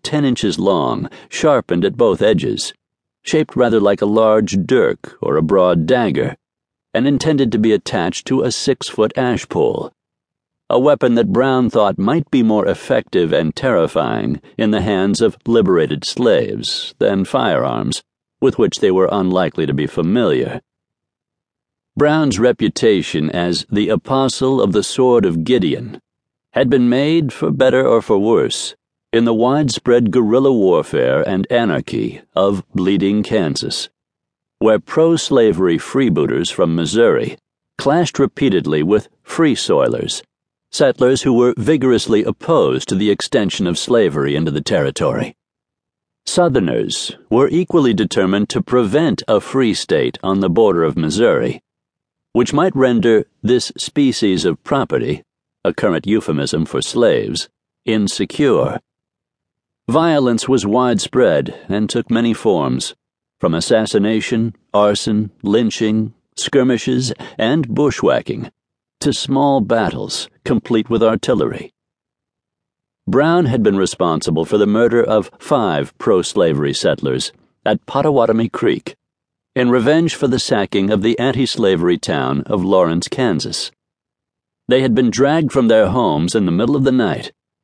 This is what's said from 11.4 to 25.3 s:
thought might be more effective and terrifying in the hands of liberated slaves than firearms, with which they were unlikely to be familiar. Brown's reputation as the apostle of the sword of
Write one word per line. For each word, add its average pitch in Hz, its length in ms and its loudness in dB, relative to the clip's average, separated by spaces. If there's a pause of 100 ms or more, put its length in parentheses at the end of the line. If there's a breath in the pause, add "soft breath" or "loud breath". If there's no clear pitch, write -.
thought 104 280 0
might 135 320 -2
be 127 140 2
more 110 240 0
effective 92 640 -2
and 80 240 0
terrifying 71 840 -2 (160 loud breath)
in 107 140 0
the 101 100 0
hands 98 400 0
of 110 240 2
liberated 87 580 2
slaves - 960 -2
than 98 240 0
firearms, 67 800 -2 (380)
with 135 180 0
which 101 200 0
they 98 120 2
were 92 220 2
unlikely 92 520 -2
to 71 80 -2
be 71 140 -2
familiar. 85 720 -2 (1400)
Brown's 147 420 2
reputation 101 920 2
as 87 420 -2
the 104 160 0
apostle 131 720 0
of 98 120 2
the 101 100 2
sword 123 400 2
of 82 220 0